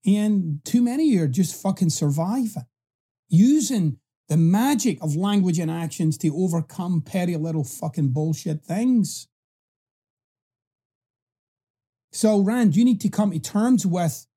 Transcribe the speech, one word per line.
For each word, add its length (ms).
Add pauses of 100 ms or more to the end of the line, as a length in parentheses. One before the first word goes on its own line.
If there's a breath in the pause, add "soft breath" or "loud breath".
And 580
too 160
many 300
of 40
you 100
are 40
just 320
fucking 300
surviving, 720 (640)
using 720 (300)
the 100
magic 640
of 140
language 420
and 120
actions 480
to 160
overcome 680
petty 340
little 280
fucking 440
bullshit 560
things. 600 (2750)
So, 280
Rand, 340
you 100
need 180
to 60
come 220
to 80
terms 480
with 400 (100)